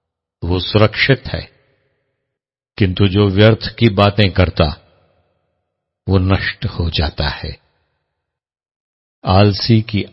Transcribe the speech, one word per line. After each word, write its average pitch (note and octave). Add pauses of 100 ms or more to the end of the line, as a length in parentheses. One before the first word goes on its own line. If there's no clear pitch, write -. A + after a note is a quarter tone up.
(440)
वो F2+
सुरक्षित -
है, - (1300)
किंतु F#2+
जो G2+
व्यर्थ G#2+
की A#2+
बातें G2+
करता, E2 (1300)
वो F#2+
नष्ट F#2+
हो F2
जाता D2+
है। D2 (1700)
आलसी G#2
की G2+